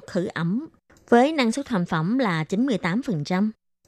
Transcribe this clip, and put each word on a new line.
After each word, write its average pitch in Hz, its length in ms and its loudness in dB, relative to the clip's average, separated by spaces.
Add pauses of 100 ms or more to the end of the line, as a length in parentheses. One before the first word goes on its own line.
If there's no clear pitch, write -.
khử 175 260 -2
ẩm, 196 340 -2 (420)
với 254 240 6
năng 247 180 2
suất 277 140 -4
thành 180 200 0
phẩm 180 340 0
là 175 240 0
chín 202 220 0
mươi 240 120 0
tám 180 240 -2
phần 160 220 -2
trăm, 196 280 0 (360)